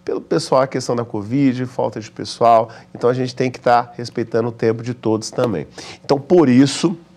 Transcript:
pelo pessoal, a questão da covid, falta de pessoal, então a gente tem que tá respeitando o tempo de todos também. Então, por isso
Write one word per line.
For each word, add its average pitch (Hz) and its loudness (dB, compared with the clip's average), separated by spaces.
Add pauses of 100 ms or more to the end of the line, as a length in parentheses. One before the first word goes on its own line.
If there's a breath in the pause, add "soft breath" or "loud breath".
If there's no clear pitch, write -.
pelo - -6
pessoal, 151 0
a 135 0
questão 127 -6
da 117 -4
covid, 123 -2
falta 120 -6
de 104 -14
pessoal, 113 2 (240 loud breath)
então - 0
a 127 2
gente 127 -6
tem 131 -2
que 123 -12
tá 175 2
respeitando 117 -4
o - -8
tempo 113 -2
de 123 -6
todos 107 -4
também. 107 -4 (360 loud breath)
Então, 143 0
por 151 4
isso 139 4 (200)